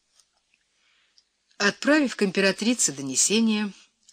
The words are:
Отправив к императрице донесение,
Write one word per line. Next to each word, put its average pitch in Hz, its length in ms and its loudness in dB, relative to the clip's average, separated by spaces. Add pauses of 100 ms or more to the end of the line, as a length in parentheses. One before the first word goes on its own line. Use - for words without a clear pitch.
(1600)
Отправив 247 600 0
к 208 60 -2
императрице 196 680 0
донесение, 202 800 -2 (420)